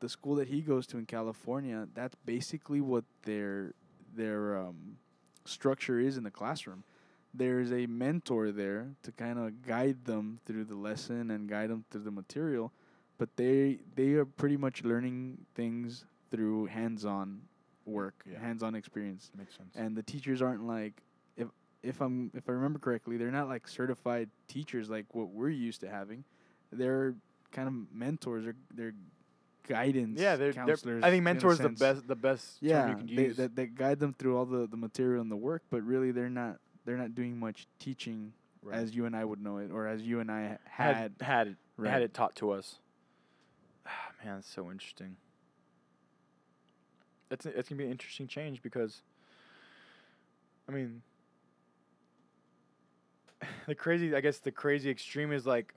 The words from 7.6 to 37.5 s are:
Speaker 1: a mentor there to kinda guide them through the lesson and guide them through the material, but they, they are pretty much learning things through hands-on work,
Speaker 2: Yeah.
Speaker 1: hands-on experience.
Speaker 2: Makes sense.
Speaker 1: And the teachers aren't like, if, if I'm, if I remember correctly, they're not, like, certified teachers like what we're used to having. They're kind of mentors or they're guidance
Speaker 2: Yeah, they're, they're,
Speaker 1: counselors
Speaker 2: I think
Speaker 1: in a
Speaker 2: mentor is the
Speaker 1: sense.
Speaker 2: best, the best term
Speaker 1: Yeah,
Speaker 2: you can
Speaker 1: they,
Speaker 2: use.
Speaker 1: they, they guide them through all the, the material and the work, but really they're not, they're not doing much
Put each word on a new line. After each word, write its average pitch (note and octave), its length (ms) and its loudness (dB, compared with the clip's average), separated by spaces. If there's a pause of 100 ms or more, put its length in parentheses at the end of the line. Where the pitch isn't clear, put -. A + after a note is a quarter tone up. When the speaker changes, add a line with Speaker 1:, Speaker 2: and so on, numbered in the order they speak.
Speaker 1:
a B2 140 2
mentor A#2+ 680 2
there G#2 500 -2
to - 100 -12
kinda A#2 380 -4 (120)
guide B2 420 2
them A2 420 -2
through A2 180 -2
the G#2+ 100 -10
lesson G#2+ 560 -4
and G#2+ 180 -4
guide G#2+ 220 -2
them A2+ 200 -4
through G#2 120 -6
the G#2+ 80 -6
material, A#2+ 600 -2 (460)
but A2+ 180 -2
they, C3+ 440 6 (140)
they C3+ 200 4
are D3 100 6
pretty C#3+ 320 2
much C3+ 280 -2
learning B2+ 680 0
things A#2 500 -4 (260)
through A2 360 2
hands-on G#2 760 -2 (420)
work, G2+ 460 -4
Speaker 2:
Yeah. F2 100 -10
Speaker 1:
hands-on A2+ 340 -2
experience. G2+ 600 -8
Speaker 2:
Makes G2 200 -16
sense. F#2 200 -20
Speaker 1:
And A2 200 -4
the A2+ 60 -4
teachers C3 400 -2
aren't A#2+ 240 0
like, A2 360 -4 (340)
if, A#2 120 -4 (340)
if C3 180 -4
I'm, B2+ 340 -2
if C3 140 -10
I B2+ 40 0
remember C#3 260 0
correctly, A#2+ 380 -2
they're A#2 140 0
not, C#3 180 0
like, B2 200 -6
certified A#2+ 600 0 (200)
teachers B2+ 420 -4
like A2 240 -6
what A2+ 160 -2
we're A#2 200 -2
used A#2+ 300 -2
to F#2+ 80 -8
having. G#2 360 -10 (480)
They're C3 420 2 (380)
kind C3 160 -4
of C3 60 -4 (220)
mentors A#2+ 500 -4
or A2+ 80 -6 (200)
they're A2+ 200 -6 (760)
guidance B2 520 2
Speaker 2:
Yeah, F#3+ 140 6
they're, C#3 180 2
they're, B2+ 140 -2
Speaker 1:
counselors B2 380 2
Speaker 2:
I F3+ 60 12
think F#3 100 8
Speaker 1:
in - 80 4
a - 60 6
Speaker 2:
mentor F3+ 180 8
is D#3+ 60 6
the C3+ 60 2
Speaker 1:
sense. A#2 140 4
Speaker 2:
best, C3+ 300 6
the C3 80 0
best B2+ 440 2
term D3 80 2
Speaker 1:
Yeah, C#3 220 6
Speaker 2:
you G#2+ 60 0
can A#2 180 -6
Speaker 1:
they, B2+ 120 6
Speaker 2:
use. A#2+ 100 0
Speaker 1:
they, B2+ 100 2
they B2 200 -2
guide C3 340 2
them C#3+ 140 2
through B2+ 220 4
all B2+ 100 4
the, B2 200 2
the A2+ 100 -6
material A#2+ 460 2
and A2+ 80 -2
the G#2+ 60 -2
work, D3 340 -2
but A#2 120 0
really B2+ 280 4
they're B2 180 0
not, A#2+ 280 -4 (280)
they're A#2+ 120 -2
not A#2 180 -4
doing A#2+ 240 -4
much A2 280 -6 (120)